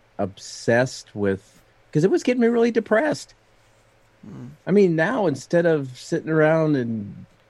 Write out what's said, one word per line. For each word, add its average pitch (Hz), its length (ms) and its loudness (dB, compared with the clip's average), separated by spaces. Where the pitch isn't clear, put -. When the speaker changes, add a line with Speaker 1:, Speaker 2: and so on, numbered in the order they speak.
Speaker 1:
obsessed - 960 -2
with, 98 460 -4
'cause 151 140 2
it 208 60 2
was 330 120 0
getting 247 200 0
me 226 60 4
really 233 220 2
depressed. 226 640 0
Speaker 2:
Hmm. 123 260 -18
Speaker 1:
I 165 60 -2
mean, 190 220 4
now 190 320 0
instead 165 380 0
of 139 320 0
sitting - 320 -6
around 156 480 2
and 113 480 -6